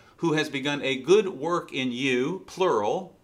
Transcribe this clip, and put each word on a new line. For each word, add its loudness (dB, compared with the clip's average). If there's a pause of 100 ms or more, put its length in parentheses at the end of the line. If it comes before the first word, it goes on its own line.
(180)
who 0
has 0
begun -4
a -2
good 4
work -4
in -2
you, 0
plural, 0